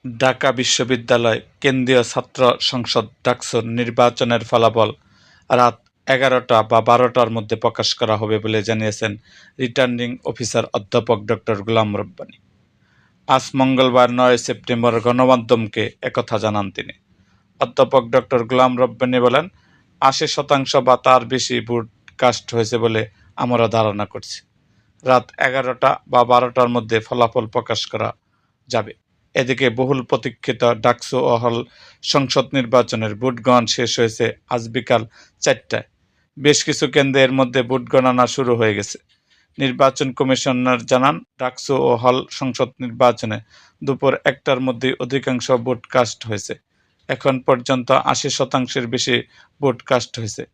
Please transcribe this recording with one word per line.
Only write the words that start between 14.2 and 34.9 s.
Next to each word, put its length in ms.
সেপ্টেম্বর 600
গণমাধ্যমকে 840
একথা 360
জানান 320
তিনি। 240
অধ্যাপক 480
ডক্টর 360
গোলাম 340
রব্বানী 420
বলেন, 240
আশি 260
শতাংশ 480
বা 200
তার 300
বেশি 340
ভোট 260
কাস্ট 340
হয়েছে 260
বলে 240
আমরা 300
ধারণা 380
করছি। 320
রাত 220
এগারোটা 520
বা 180
বারোটার 440
মধ্যে 320
ফলাফল 460
প্রকাশ 400
করা 240
যাবে। 260
এদিকে 360
বহুল 320
প্রতীক্ষিত 600
ডাকসু 400
ও 140
হল 200
সংসদ 480
নির্বাচনের 600
ভোট 260
গ্রহণ 260
শেষ 300
হয়েছে 300
আজ 200
বিকাল 340